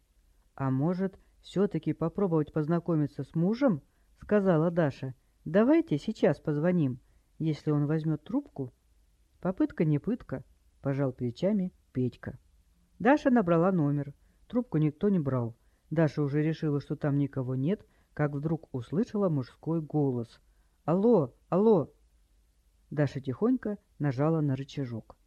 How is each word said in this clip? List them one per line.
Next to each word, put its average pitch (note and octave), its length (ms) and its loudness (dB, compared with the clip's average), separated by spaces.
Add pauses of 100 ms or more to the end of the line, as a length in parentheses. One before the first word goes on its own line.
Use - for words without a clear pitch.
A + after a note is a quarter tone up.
(560)
«А C3+ 160 -4
может, F3+ 480 -2 (220)
все-таки E3+ 520 -2
попробовать E3 600 -2
познакомиться D#3 720 -2
с - 120 -12
мужем?» — G3+ 460 2 (400)
сказала F3+ 500 2
Даша. C#3+ 440 -2 (300)
«Давайте A3+ 520 4
сейчас G3+ 420 0
позвоним, D3+ 600 0 (400)
если D#3 320 -2
он D3 160 2
возьмет D#3 360 -2
трубку». G3 500 -8 (680)
«Попытка F#3+ 440 -2
не D3 140 2
пытка», — D#3+ 440 -6 (380)
пожал C3+ 320 -2
плечами F3+ 600 -4 (180)
Петька. - 460 -6 (640)
Даша C#4 300 4
набрала F3+ 420 4
номер. C#3+ 420 0 (340)
Трубку A#3 300 -2
никто D3+ 320 0
не F#3+ 100 2
брал. C3 360 -2 (340)
Даша D#3 320 0
уже D3 220 0
решила, D#3 360 -2
что D3 160 -8
там C#3+ 220 0
никого C3+ 380 -2
нет, D3 300 -2 (280)
как D3 200 -2
вдруг D3+ 400 -6
услышала F#3 560 -2
мужской D#3 520 -4
голос. C#3 580 -2 (460)
«Алло, F#3 480 2 (160)
алло!» F#3+ 420 2 (1000)
Даша C#3+ 300 -2
тихонько G#3 560 -2 (200)
нажала D3+ 440 0
на C#3+ 140 0
рычажок. B2+ 720 -10